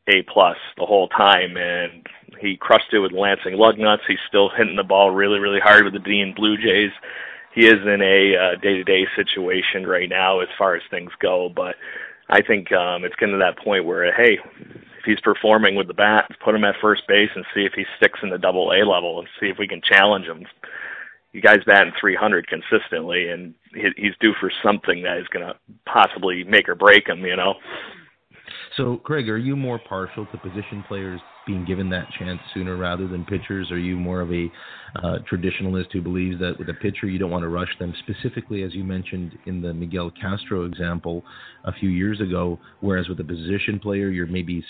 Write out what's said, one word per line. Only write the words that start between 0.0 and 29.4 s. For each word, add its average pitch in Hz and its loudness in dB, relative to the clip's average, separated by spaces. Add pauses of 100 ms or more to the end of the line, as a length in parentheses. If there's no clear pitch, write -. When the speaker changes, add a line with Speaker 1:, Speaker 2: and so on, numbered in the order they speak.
Speaker 1:
A 95 6
plus 90 4 (200)
the 90 -6
whole 95 4
time, 92 4
and 87 -6 (360)
he 98 -4
crushed - 4
it 113 4
with 95 0
Lansing 95 0
Lugnuts. 107 4
He's 95 0
still 101 4
hitting 104 2
the 101 -2
ball 98 6
really, 101 2
really 101 0
hard 104 8
with 95 -4
the 98 -6
Dean 98 -2
Blue 107 0
Jays. 104 2 (640)
He 117 8
is 110 10
in 104 2
a, 98 6
uh, 92 0
day-to-day 95 2
situation 92 -2
right 90 -2
now 92 0
as 90 -4 (100)
far 95 2
as 85 -4
things 87 -10
go, 92 0
but 90 -6 (520)
I 101 6
think, 101 0
um, 90 0
it's 90 -6
getting 101 -2
to 95 2
that 87 0
point 98 -2
where, 87 0
hey, 117 4 (580)
if - -18
he's 107 0
performing 107 4
with 95 -2
the 87 -12
bat, 107 4 (160)
put 107 4
him 107 0
at 101 2
first 104 2
base 104 4
and 92 -12 (100)
see 101 0
if 95 -4
he 95 -6 (120)
sticks - 2
in 95 -6
the 90 -6
double 92 0
A 95 4
level 87 0
and 87 -14 (100)
see 104 -4
if 95 -4
we 101 -6
can 92 -10
challenge 98 6
him. 82 -14 (880)
You 95 -14
guys 104 8
batting 98 6
three 95 0
hundred 92 0
consistently, 87 -4
and 87 -12 (180)
he, - -4 (100)
he's 104 -4
due 110 4
for 92 -4 (140)
something 90 0
that 90 -4
is - -12
gonna 87 -10 (320)
possibly 92 0
make 98 2
or 90 -2
break 101 2
him, 87 -6
you 90 -4
know? 95 -2 (1200)
Speaker 2:
So, 120 -4
Craig, 143 -4
are 110 -2
you 135 -2